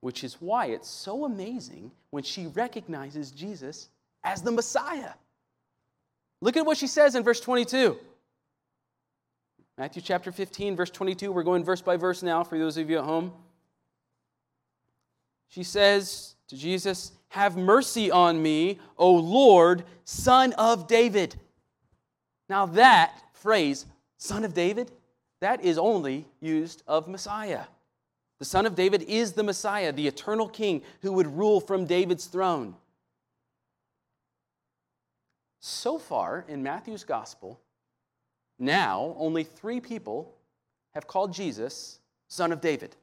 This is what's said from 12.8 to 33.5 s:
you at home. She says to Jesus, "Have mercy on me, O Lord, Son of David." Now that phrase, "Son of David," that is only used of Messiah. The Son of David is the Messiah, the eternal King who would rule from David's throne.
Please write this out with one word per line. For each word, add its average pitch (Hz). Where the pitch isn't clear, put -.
you 160
at 139
home. 165
She 180
says 196
to 131
Jesus, 175
"Have 196
mercy 208
on 175
me, 156
O 180
Lord, 175
Son 254
of 220
David." 226
Now 196
that 185
phrase, 175
"Son 208
of 180
David," 202
that 220
is 170
only 160
used 160
of 160
Messiah. 196
The 139
Son 185
of 196
David 185
is 214
the 214
Messiah, 202
the 147
eternal 208
King 208
who 196
would 185
rule 190
from 190
David's 175
throne. 160